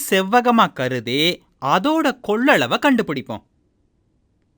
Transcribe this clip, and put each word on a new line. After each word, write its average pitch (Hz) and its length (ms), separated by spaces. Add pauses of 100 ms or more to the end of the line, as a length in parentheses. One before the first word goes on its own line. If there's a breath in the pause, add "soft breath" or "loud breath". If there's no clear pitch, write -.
செவ்வகமா 220 640
கருதி 131 720 (180)
அதோட 262 640
கொள்ளளவை 214 520
கண்டுபிடிப்போம். 165 640 (1160)